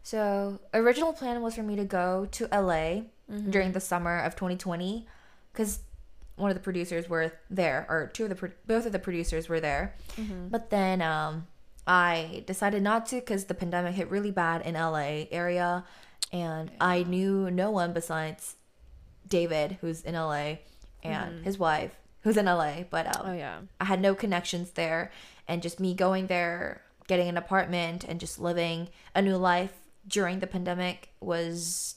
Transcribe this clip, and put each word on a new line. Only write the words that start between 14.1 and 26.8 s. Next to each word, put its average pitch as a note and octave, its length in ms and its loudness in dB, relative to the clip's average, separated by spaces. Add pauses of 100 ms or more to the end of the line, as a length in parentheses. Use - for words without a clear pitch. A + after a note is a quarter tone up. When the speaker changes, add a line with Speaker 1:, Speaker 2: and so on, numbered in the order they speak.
Speaker 1:
really G3+ 200 0
bad E3+ 320 2
in E3 140 -4
L D#3+ 200 0
A D3+ 340 -2
area, F3 540 0 (480)
and D#3+ 380 -4 (100)
I F3+ 180 4
Speaker 2:
Yeah. F3 100 2
Speaker 1:
knew F#3+ 420 2
no F#3 200 2
one F3 220 2
besides D#3+ 640 -4 (680)
David, E3+ 540 2
who's E3 220 -4
in E3+ 120 -6
L D#3+ 180 -2
A, D3 280 -4 (420)
and D#3+ 300 -4
Speaker 2:
Mm-hmm. E3 120 -12
Speaker 1:
his G3 140 -2
wife, D#3 380 2 (260)
who's G#3+ 140 6
in G3+ 100 6
L F3 160 6
A. D3+ 280 -2
But, E3 260 0
um, F#3+ 140 -4
Speaker 2:
Oh, - 20 -4
yeah. C#3 280 -6 (200)
Speaker 1:
I F3+ 60 0
had F#3+ 140 2
no G3 140 6
connections F3+ 580 -2
there, E3 380 -2 (380)
and F3 140 -2
just E3+ 180 -6
me F#3 140 2
going F#3 340 2
there, F3 540 0 (260)